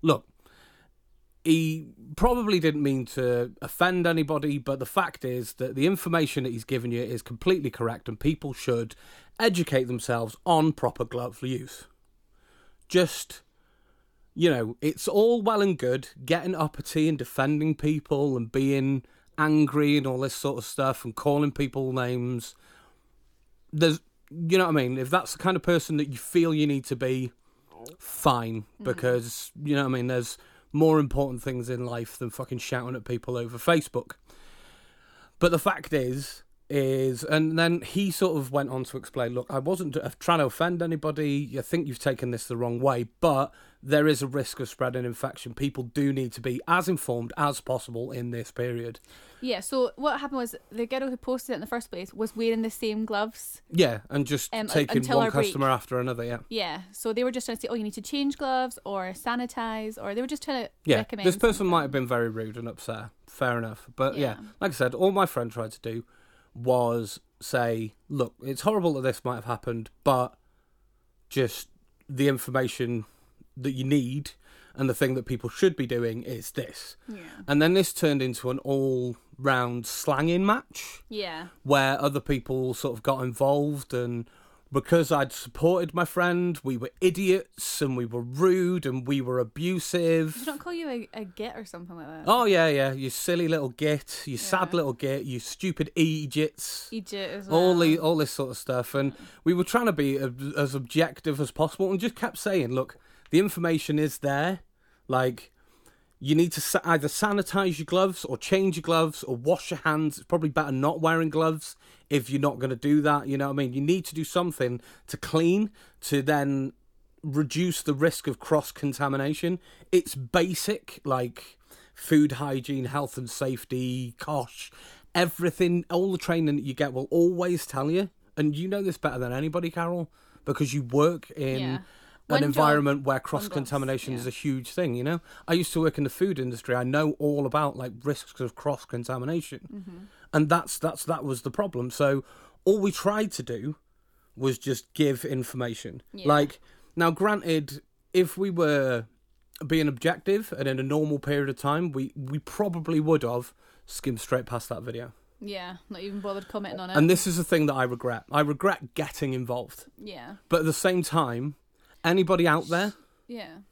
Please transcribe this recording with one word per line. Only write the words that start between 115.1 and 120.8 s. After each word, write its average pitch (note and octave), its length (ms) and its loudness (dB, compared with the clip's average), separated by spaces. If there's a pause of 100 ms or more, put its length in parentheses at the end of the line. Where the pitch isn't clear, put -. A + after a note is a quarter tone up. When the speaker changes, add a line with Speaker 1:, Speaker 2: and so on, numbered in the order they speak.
Speaker 1:
clean, F3+ 540 2 (320)
to C#3 200 0
then C#3 500 0 (500)
reduce D#3 600 0
the D3+ 120 -2
risk D3+ 340 0
of C3 100 -4
cross-contamination. C#3+ 1200 0 (320)
It's - 240 4
basic, E3+ 920 -2